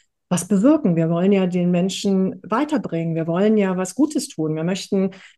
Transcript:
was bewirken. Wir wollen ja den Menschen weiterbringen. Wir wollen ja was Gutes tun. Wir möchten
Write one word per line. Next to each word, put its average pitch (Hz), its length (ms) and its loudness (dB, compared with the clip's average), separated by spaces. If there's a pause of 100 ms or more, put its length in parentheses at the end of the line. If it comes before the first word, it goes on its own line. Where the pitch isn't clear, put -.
(320)
was 180 140 0
bewirken. 214 480 2
Wir 165 160 0
wollen 180 220 2
ja 190 160 2
den 175 240 0
Menschen 190 720 0
weiterbringen. 185 720 -2
Wir 160 100 -2
wollen 202 320 2
ja 190 180 0
was 185 200 -6
Gutes 294 320 0
tun. 156 260 -4
Wir 156 80 -4
möchten 190 480 -2 (280)